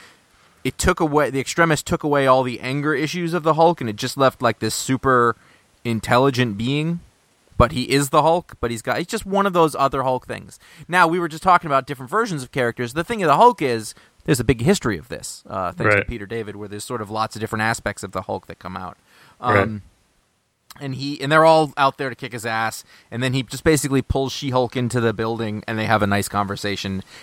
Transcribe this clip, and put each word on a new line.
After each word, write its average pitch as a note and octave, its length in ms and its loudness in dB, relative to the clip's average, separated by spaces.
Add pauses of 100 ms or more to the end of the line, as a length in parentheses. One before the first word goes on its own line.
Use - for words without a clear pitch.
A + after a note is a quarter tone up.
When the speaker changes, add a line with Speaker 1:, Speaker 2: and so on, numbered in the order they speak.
(640)
Speaker 1:
it - 140 -4
took F3+ 220 2
away, D3 300 2
the C3+ 100 -2
Extremis D#3+ 440 0
took E3+ 200 -4
away C#3+ 220 2
all C3 180 6
the B2 180 -6
anger C#3+ 340 -2
issues D#3+ 380 -4
of E3+ 100 -2
the D#3 100 2
Hulk, E3 260 4
and B2 100 -4
it G#2 60 -6
just B2+ 220 -6
left, C3+ 240 2
like, A#2 180 0
this A2 140 -2
super B2 600 2 (480)
intelligent A#2+ 760 2
being, D3 440 -2 (580)
but A#2+ 140 4
he B2 180 -4
is C#3 180 2
the D3+ 140 4
Hulk, E3 360 0
but A#2+ 120 -4
he's A2+ 100 -8
got, B2 160 -4
he's E3+ 80 -4
just - 200 -8
one G3 200 0
of F#3+ 80 -2
those D#3+ 220 4
other C#3 260 0
Hulk B2+ 240 -2
things. - 320 -12 (300)
Now, F3 200 4
we F3 120 0
were E3+ 80 -2
just D#3 160 -12
talking F3 240 4
about C3+ 180 0
different C3 240 -10
versions F#3+ 320 -2
of B2 120 -14
characters. A#2+ 400 -2
The E3 100 -2
thing A3+ 180 -6
of E3+ 60 2
the C#3+ 80 6
Hulk A#3 260 6
is, A#2 320 -2 (320)
there's B2+ 140 2
a A#2 60 -4
big A#2 160 0
history B2+ 360 2
of C#2+ 120 -16
this, - 380 -12
uh, F2+ 260 -6
thanks G#2 200 2
to G2+ 60 4
Speaker 2:
Right. F#2+ 80 -2
Speaker 1:
Peter G#2+ 180 -8
David, G#2 300 -8
where G#2 140 -12
there's G#2 160 -12
sort A#2+ 160 -8
of G2+ 100 -10
lots A2 240 -4
of G#2+ 60 -12
different A2 220 -4
aspects A2 380 -4
of F#2+ 120 -10
the F#2 100 -6
Hulk G2+ 240 -8
that E2+ 120 -16
come F2+ 180 -12
out. F#2 200 -12 (440)
Speaker 2:
Right. A#2+ 180 4
Speaker 1:
Um, G#2+ 220 -2 (1000)
and C3+ 160 -8
he, C#3 240 -8
and C#3 100 -6
they're D#3 140 6
all D#3+ 320 6
out C#3 220 2
there C3+ 120 -4
to A#2 60 -8
kick A#2 160 -12
his A2+ 140 -8
ass, A2+ 400 -4 (260)
and A#2 100 -6
then B2+ 120 0
he C3 100 -2
just - 220 -14
basically C#3 360 4
pulls C3+ 300 -4
She-Hulk B2+ 460 -2
into A#2+ 240 0
the A2+ 100 2
building, A2 560 -4
and A2+ 100 -4
they G#2+ 80 -2
have G#2+ 160 2
a G#2 60 2
nice G2+ 220 0
conversation, G2 760 -4 (200)